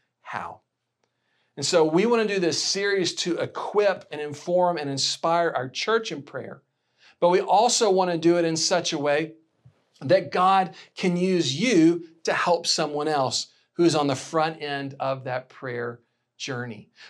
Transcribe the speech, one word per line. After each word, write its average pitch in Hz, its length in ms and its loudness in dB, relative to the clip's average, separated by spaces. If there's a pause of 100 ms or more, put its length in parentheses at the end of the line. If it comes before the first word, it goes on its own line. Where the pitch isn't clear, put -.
(220)
how." - 380 -12 (960)
And 139 100 -6
so 165 180 4
we 165 220 4
want 226 200 2
to 202 80 -2
do 196 60 -2
this 160 220 0
series 196 540 -2
to 170 220 -4
equip 196 720 -2
and 151 100 -10
inform 175 580 0
and 143 100 -6
inspire 165 600 0
our 131 180 -4
church 220 440 -2
in 143 100 -8
prayer. - 400 -14 (580)
But 175 80 6
we 180 120 4
also 214 500 2
want 185 200 2
to 170 80 0
do 170 200 4
it 170 80 2
in 160 100 -2
such 170 380 0
a 156 40 -4
way 147 360 -2 (640)
that 143 320 2
God 185 420 2 (220)
can 180 220 0
use 175 360 0
you 170 520 4 (180)
to 196 80 0
help 175 340 0
someone 147 420 -2
else 135 400 -2 (260)
who's 170 200 4
on 147 120 2
the 135 100 0
front 160 460 -2
end 139 360 -8
of 135 260 -4
that 127 260 -8
prayer 120 500 -10 (380)
journey. 120 500 -10 (220)